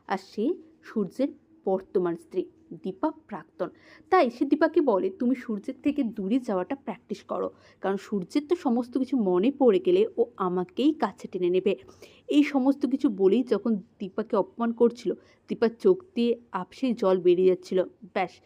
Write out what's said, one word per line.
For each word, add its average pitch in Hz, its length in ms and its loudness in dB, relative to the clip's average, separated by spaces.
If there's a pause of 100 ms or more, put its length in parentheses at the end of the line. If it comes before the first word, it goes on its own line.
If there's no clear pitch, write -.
আর 190 120 -4
সে 240 360 -4 (280)
সূর্যের 226 460 -4 (360)
বর্তমান 190 520 -2
স্ত্রী, - 280 -8 (380)
দীপা 190 280 -4 (160)
প্রাক্তন। - 420 -10 (420)
তাই 339 200 4
সে - 140 -4
দীপাকে 311 360 2
বলে, 196 300 2
"তুমি 247 240 -2
সূর্যের 240 480 -8
থেকে 285 200 0
দূরে 202 360 -2
যাওয়াটা 190 360 -4
প্র্যাকটিস - 480 -12
করো, 185 280 -6 (300)
কারণ 196 160 -2
সূর্যের 202 520 -4
তো 349 80 0
সমস্ত 240 420 -2
কিছু 262 180 -2
মনে 196 340 2
পড়ে 240 280 4
গেলে 185 380 2
ও 233 100 2 (100)
আমাকেই 185 560 -2
কাছে 214 360 -6
টেনে 180 220 -2
নেবে।" 185 260 2 (520)
এই 285 140 6
সমস্ত 277 440 0
কিছু 262 220 0
বলেই 196 340 4
যখন 220 340 0 (220)
দীপাকে 208 380 -6
অপমান 233 360 -2
করছিল, 233 420 0 (340)
দীপার 190 300 -2
চোখ 185 260 2 (100)
দিয়ে 233 260 0 (120)
আপসেই 208 420 -4
জল 190 260 2
বেরিয়ে 180 280 4
যাচ্ছিল। 185 360 0 (300)
ব্যাস, 185 160 -4 (160)